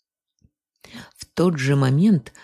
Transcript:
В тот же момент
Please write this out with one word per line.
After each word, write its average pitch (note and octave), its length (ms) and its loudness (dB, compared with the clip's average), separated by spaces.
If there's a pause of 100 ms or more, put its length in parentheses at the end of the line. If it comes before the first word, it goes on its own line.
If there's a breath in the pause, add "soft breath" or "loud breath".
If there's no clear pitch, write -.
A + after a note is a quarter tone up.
(1160 loud breath)
В - 100 -20
тот E3 320 -2
же C#3 180 0
момент C#3 560 0 (120 loud breath)